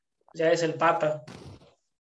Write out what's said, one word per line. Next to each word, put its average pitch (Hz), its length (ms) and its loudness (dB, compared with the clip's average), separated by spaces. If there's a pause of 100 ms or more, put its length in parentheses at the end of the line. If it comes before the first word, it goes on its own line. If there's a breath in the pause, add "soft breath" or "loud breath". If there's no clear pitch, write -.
(340)
Ya 165 180 0
es 165 120 2
el 160 120 -2
Papa. 160 480 0 (840)